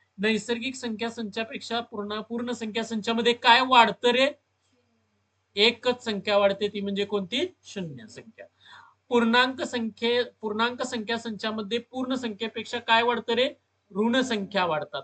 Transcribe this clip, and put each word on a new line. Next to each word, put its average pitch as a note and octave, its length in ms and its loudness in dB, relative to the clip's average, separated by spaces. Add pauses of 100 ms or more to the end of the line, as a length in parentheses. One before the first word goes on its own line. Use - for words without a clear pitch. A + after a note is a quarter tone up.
(180)
नैसर्गिक A3+ 560 -2
संख्या A3+ 360 -6
संचापेक्षा A3+ 680 -8
पूर्ण, G#3 400 -8
पूर्ण A#3 300 -8
संख्या A3+ 340 -6
संचामध्ये A3+ 480 0
काय A#3+ 280 6
वाढतं A#3+ 480 6
रे? C4 240 4 (1200)
एकच A#3+ 500 2
संख्या G#3 340 0
वाढते, G3+ 300 2
ती G#3 120 -8
म्हणजे G3+ 240 -2
कोणती? G#3 500 -4 (100)
शून्य D3 420 -12
संख्या. A2 400 -20 (640)
पूर्णांक B3 540 4
संख्ये-, A#3 600 -2 (160)
पूर्णांक A3+ 420 -2
संख्या A#3 360 -4
संचामध्ये A3 600 -6
पूर्ण B3+ 360 -6
संख्येपेक्षा A3+ 640 -6
काय A3+ 240 4
वाढतं A#3 300 0
रे? B3 220 0 (420)
ऋण A#3 240 2
संख्या G3+ 460 -2
वाढतात. E3 380 -4